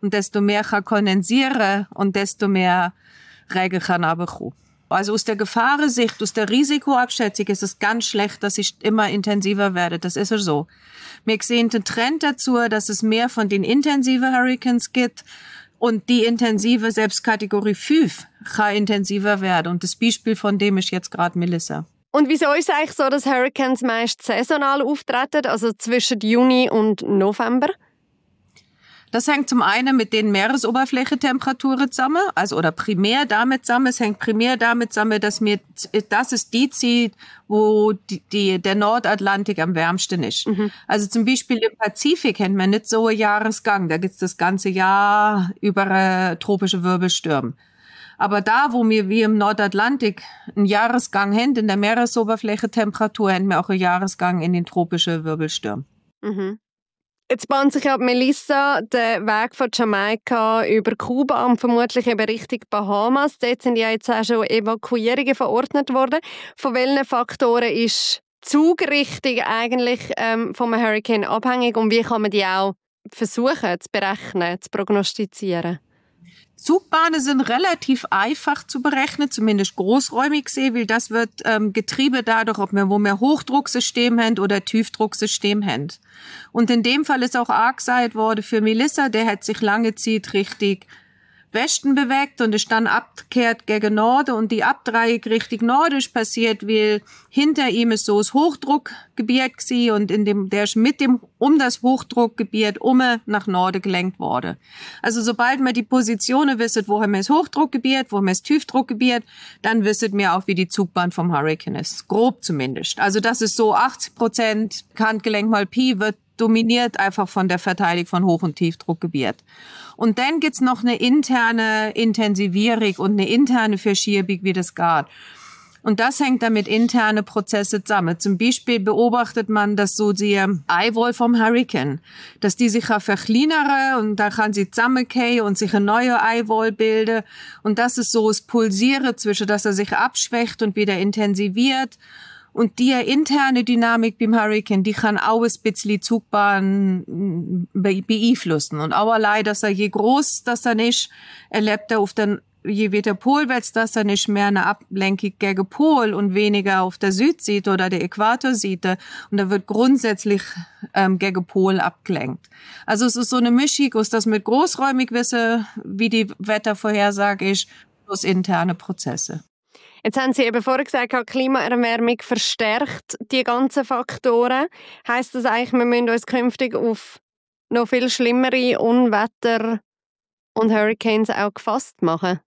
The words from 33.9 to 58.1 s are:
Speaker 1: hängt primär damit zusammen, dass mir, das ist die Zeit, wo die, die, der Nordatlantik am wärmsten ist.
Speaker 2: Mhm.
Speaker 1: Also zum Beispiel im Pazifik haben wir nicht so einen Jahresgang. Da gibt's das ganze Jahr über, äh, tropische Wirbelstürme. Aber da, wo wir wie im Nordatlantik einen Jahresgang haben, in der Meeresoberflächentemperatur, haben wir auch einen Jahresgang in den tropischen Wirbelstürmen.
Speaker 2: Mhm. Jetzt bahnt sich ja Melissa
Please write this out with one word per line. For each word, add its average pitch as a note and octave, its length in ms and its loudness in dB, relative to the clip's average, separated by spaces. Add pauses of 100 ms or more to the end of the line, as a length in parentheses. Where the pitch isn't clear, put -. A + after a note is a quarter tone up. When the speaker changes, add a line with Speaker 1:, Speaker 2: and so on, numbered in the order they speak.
Speaker 1:
hängt G#3+ 180 -2
primär A3+ 380 0
damit A#3 360 0
zusammen, G#3+ 280 0
dass G#3 200 -2
mir, G#3 200 0 (480)
das A#3 240 0
ist - 200 -4
die C4 180 2
Zeit, A#3+ 420 0 (340)
wo G#3+ 460 4
die, F#3+ 280 -8 (120)
die, F#3+ 280 2
der G3 140 0
Nordatlantik G3+ 840 0
am E3+ 140 0
wärmsten E3+ 500 -2
ist. - 240 -4
Speaker 2:
Mhm. G#3 240 -2 (160)
Speaker 1:
Also G#3 180 0
zum A3+ 180 -2
Beispiel B3 340 0
im A3 200 -2
Pazifik A#3 600 -2
haben G3 160 0
wir F#3 100 2
nicht G#3 220 0
so A3+ 180 2
einen A3 100 2
Jahresgang. G#3 720 0
Da D#3 80 -2
gibt's F#3 220 -4
das F#3 180 -4
ganze F#3+ 340 -2
Jahr G3+ 880 2
über, G3 260 0
äh, F#3 500 0
tropische F#3+ 460 -2
Wirbelstürme. F3 720 0 (640)
Aber G3+ 220 0
da, A#3 320 2
wo A#3 140 2
wir G#3+ 220 2
wie A3 140 2
im G#3+ 160 2
Nordatlantik G#3 840 0 (320)
einen G3+ 120 2
Jahresgang G#3 680 0
haben, B3 200 2
in A3 140 0
der G3 80 2
Meeresoberflächentemperatur, G#3+ 1600 0
haben F#3+ 140 0
wir F3+ 140 2
auch F3+ 80 -4
einen F#3+ 120 0
Jahresgang F3+ 600 0
in E3+ 100 0
den F3 140 0
tropischen E3 580 -2
Wirbelstürmen. D3+ 600 -4 (360)
Speaker 2:
Mhm. G3+ 360 -6 (680)
Jetzt - 200 -4
bahnt C#4 240 2
sich C#4 100 -2
ja C4+ 160 2
Melissa C#4 840 2